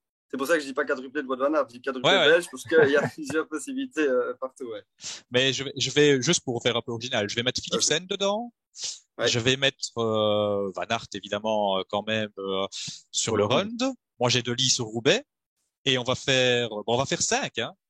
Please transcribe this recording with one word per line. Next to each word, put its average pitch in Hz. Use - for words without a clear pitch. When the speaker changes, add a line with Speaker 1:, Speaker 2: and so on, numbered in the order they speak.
Speaker 1:
c'est 131
pour 135
ça 170
que 156
je 139
dis 135
pas 147
quadruplé 135
de 131
Wout 127
Van 143
Aert, 143
je -
dis 127
quadruplé 131
Speaker 2:
Ouais, 190
ouais. 151
Speaker 1:
belge, 175
parce 131
qu'il 156
y 143
a 139
<laughs> -
plusieurs 156
possibilités, 139
euh, 123
partout, 131
ouais. 107
Speaker 2:
Mais 127
je 127
vais, 139
je 127
vais, 143
juste 165
pour 117
faire 117
un 117
peu 120
original, 117
je -
vais 117
mettre 127
Philipsen -
Speaker 1:
Vas-y. 185
Speaker 2:
dedans. 202
Speaker 1:
Ouais. 117
Speaker 2:
Je 117
vais 127
mettre, -
euh, 104
Van 87
Aert, 113
évidemment, 104
euh, 95
quand 104
même, 107
euh, 98
sur -
Speaker 3:
Sur -
Speaker 2:
le 101
Speaker 3:
le -
Rund. 196
Speaker 2:
Rund. 262
Moi, 120
j'ai 120
Delis 123
sur 123
Roubaix. 120
Et 131
on 123
va 123
faire, 123
bon, 104
on 117
va 135
faire 170
cinq, 233
hein. 139